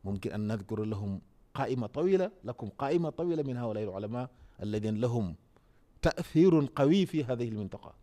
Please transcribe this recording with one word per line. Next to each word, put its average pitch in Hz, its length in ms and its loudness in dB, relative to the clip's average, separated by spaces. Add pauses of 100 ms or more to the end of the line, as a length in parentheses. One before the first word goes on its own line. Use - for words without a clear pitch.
ممكن 98 280 -4
أن 107 140 -4
نذكر 107 380 -4
لهم 101 360 -4 (340)
قائمة 127 320 -2
طويلة، 185 440 0 (140)
لكم 123 240 -10
قائمة 156 420 -2
طويلة 160 320 -2
من 131 140 -4
هؤلاء 107 280 -4
العلماء 107 460 -6 (320)
الذين 107 380 -2
لهم 117 340 0 (680)
تأثير 160 720 6
قوي 160 300 6
في 151 180 -2
هذه 120 240 -2
المنطقة 104 540 -8